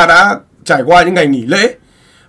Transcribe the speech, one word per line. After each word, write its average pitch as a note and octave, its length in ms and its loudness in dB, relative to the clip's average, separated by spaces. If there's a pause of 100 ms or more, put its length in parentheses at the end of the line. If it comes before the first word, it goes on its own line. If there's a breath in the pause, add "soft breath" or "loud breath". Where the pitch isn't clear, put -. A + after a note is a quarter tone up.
đã F#3+ 280 2 (300)
trải D3 200 -2
qua F3 180 4
những F3 100 -4
ngày F3 140 0
nghỉ C3 180 -4
lễ G3+ 280 -2 (560 soft breath)